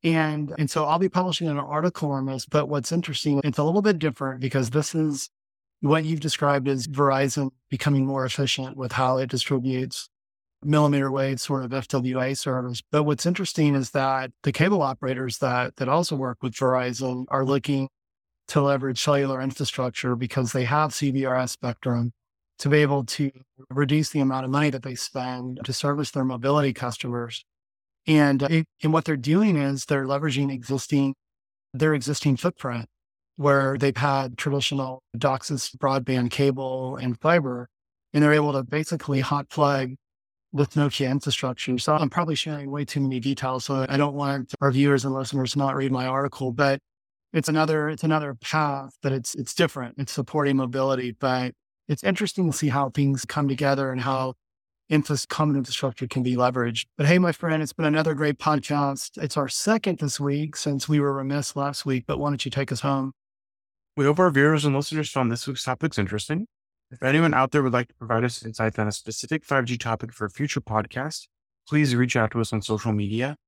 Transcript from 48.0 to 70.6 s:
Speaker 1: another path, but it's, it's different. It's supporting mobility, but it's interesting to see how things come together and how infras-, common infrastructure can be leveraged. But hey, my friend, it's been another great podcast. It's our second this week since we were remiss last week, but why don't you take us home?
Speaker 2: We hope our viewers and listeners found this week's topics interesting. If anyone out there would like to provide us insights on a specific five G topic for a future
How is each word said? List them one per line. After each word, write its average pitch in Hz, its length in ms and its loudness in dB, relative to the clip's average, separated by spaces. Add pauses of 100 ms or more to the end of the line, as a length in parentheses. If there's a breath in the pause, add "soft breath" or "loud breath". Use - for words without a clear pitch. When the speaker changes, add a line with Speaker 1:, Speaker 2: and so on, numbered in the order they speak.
Speaker 1:
another 151 300 0
path, 139 560 -2 (120)
but 135 100 0
it's, 127 220 -4
it's 131 200 -8
different. 139 420 -2
It's 135 160 -6
supporting 143 440 0
mobility, 131 560 0
but 127 400 -2 (360)
it's - 160 -2
interesting 190 460 0
to 131 60 -2
see 151 120 0
how 139 220 0
things 139 340 2
come 143 240 -2
together 139 420 0
and 127 120 -4
how 131 320 -2 (560)
infras-, 151 380 0
common 151 280 0
infrastructure 131 500 -4
can 131 160 -4
be 123 140 0
leveraged. 123 500 0 (120)
But 147 80 2
hey, 175 120 8
my 175 140 4
friend, 156 300 -2
it's 160 100 -6
been 160 140 -2
another 156 280 2
great 147 240 0
podcast. 143 760 -2
It's - 200 -4
our 143 120 -2
second 202 520 0
this 143 200 -4
week 143 360 -2
since 139 320 -2
we 151 120 4
were 143 140 0
remiss 139 420 -4
last 143 300 -4
week, 131 200 -2
but - 120 -4
why 143 100 -2
don't 143 160 -2
you 131 60 -4
take 139 200 -2
us 127 100 -4
home? 135 320 -2 (840)
Speaker 2:
We 143 80 2
hope 151 160 6
our 180 100 8
viewers 147 340 6
and 143 100 4
listeners 147 360 -2
found 127 200 0
this 117 160 -4
week's 131 180 -6
topics 151 340 -2
interesting. 110 480 -2 (460)
If 131 100 -14
anyone 151 320 4
out 131 160 4
there 147 120 4
would 131 100 2
like 123 160 0
to - 60 -20
provide 117 300 0
us 120 200 -4
insights 110 340 -2
on 107 100 0
a 104 40 -4
specific - 520 -6
five 135 200 2
G 123 120 -2
topic 117 360 -4
for - 120 -6
a 101 60 -4
future 143 300 -4